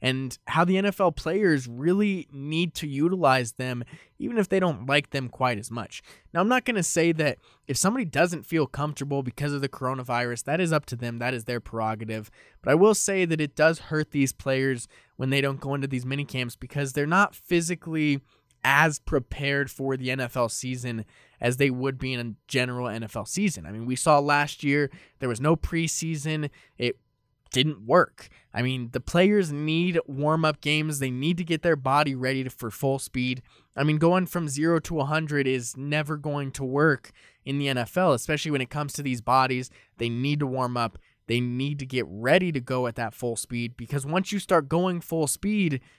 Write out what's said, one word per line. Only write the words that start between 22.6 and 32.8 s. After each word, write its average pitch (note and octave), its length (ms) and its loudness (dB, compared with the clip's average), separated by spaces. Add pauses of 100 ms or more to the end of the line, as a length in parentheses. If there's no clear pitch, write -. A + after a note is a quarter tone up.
N A2+ 160 -6
F A2 120 -10
L G#2 80 -4
season. F3 400 -2
I F2+ 80 -12
mean, A2+ 140 -8
we B2+ 100 -2
saw D3+ 220 4
last D3 460 0
year C#3+ 260 2 (300)
there C3 80 -2
was A#2 120 -2
no D3+ 160 4
preseason. D#3 920 -2 (260)
It A#2+ 220 -2 (540)
didn't C3 340 0
work. D#3+ 420 4 (240)
I A#2 100 -2
mean, B2+ 280 -2
the B2 100 -4
players F#3 520 4
need D#3+ 560 0
warm-up D3+ 520 0
games. D3+ 380 0
They C3 140 -2
need D3+ 260 0
to F3+ 60 -4
get D#3+ 180 -2
their E3 140 4
body C#3 360 2
ready C3 300 0
to, B2+ 80 -4
for - 180 -8
full C3+ 300 -2